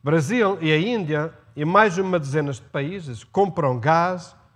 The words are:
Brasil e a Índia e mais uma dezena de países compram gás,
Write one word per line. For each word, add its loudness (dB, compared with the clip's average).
Brasil 0
e 0
a 4
Índia -2
e -6
mais 4
uma 0
dezena -2
de -10
países -8
compram 0
gás, 0